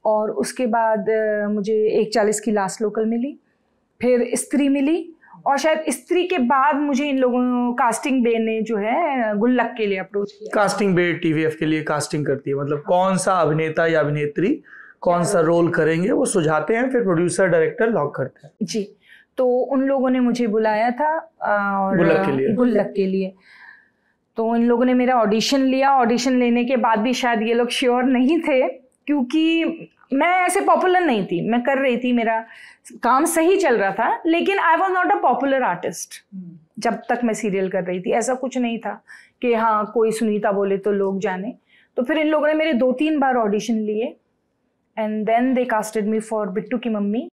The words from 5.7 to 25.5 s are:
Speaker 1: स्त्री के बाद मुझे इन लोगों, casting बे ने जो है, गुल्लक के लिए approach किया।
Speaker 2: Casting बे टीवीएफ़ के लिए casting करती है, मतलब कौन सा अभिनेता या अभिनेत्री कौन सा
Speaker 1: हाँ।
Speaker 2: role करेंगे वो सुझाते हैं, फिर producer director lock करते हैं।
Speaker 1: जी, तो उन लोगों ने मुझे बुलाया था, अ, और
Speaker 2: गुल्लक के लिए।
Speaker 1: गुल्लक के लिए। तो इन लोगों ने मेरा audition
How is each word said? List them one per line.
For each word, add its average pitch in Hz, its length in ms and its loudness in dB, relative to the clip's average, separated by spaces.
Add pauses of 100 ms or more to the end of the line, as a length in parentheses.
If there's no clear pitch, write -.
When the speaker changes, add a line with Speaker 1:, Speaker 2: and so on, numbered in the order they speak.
Speaker 1:
स्त्री 359 380 -2
के 359 120 -2
बाद 269 380 2
मुझे 285 280 0
इन 277 140 -2
लोगों, 247 540 0
casting 247 520 0
बे 233 140 2
ने 220 240 -2
जो 226 140 -4
है, 240 600 -2
गुल्लक 240 420 0
के 220 80 -2
लिए 190 120 -2
approach 202 340 -6
किया। - 220 -14
Speaker 2:
Casting 196 400 2
बे 175 180 2
टीवीएफ़ 156 460 -2
के 160 80 -2
लिए 156 160 0
casting 147 440 -4
करती 139 240 -4
है, 139 60 -2
मतलब 143 300 -4
कौन 185 300 2
सा 185 160 0
अभिनेता 160 540 0
या 160 140 2
अभिनेत्री 147 640 -2 (380)
कौन 175 240 2
सा 180 140 0
Speaker 1:
हाँ। 160 80 4
Speaker 2:
role 170 220 4
करेंगे 165 440 0
वो 285 120 2
सुझाते 156 500 0
हैं, 254 160 0
फिर 247 120 0
producer 180 460 2
director 165 380 2
lock 156 280 -2
करते - 320 -8
हैं। - 160 -20
Speaker 1:
जी, 208 340 -6 (400)
तो 262 100 2
उन 254 360 2
लोगों 269 280 0
ने 254 100 2
मुझे 240 260 0
बुलाया 220 440 0
था, 311 400 -2 (120)
अ, 202 380 0
और 190 160 0
Speaker 2:
गुल्लक 165 300 2
के 143 60 0
लिए। 135 200 0
Speaker 1:
गुल्लक 208 440 0
के 190 100 0
लिए। 190 280 -4 (1000)
तो 226 200 0
इन 233 100 2
लोगों 240 180 2
ने 254 100 4
मेरा 254 200 2
audition 226 460 2